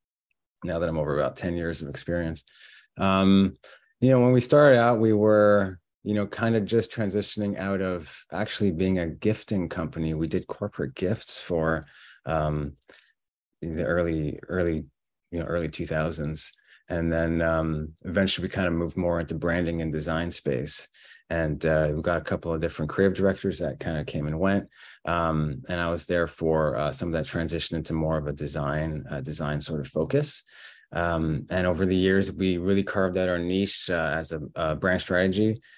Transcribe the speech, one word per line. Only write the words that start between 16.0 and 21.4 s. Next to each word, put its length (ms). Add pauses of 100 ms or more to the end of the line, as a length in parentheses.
And 240
then, 300
um, 500 (100)
eventually 440
we 20
kind 180
of 60
moved 240
more 220
into 160
branding 480
and 100
design 380
space. 560 (420)
And, 380